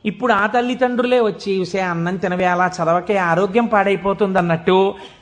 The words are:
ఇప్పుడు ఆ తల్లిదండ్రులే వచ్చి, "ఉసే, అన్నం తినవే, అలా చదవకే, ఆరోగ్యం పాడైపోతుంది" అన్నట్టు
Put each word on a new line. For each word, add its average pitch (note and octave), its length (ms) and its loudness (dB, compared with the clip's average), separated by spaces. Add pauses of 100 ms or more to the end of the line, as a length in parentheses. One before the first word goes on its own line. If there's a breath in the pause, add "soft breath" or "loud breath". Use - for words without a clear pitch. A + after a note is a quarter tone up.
ఇప్పుడు A3+ 280 -2
ఆ G3+ 140 2
తల్లిదండ్రులే B3 720 0
వచ్చి, G3+ 400 -2
"ఉసే, F3+ 200 -4
అన్నం F3 360 -2
తినవే, F3+ 300 -2
అలా F3+ 220 2
చదవకే, F3 500 0
ఆరోగ్యం F#3+ 480 2
పాడైపోతుంది" G3 720 0
అన్నట్టు F#3 560 2 (280 loud breath)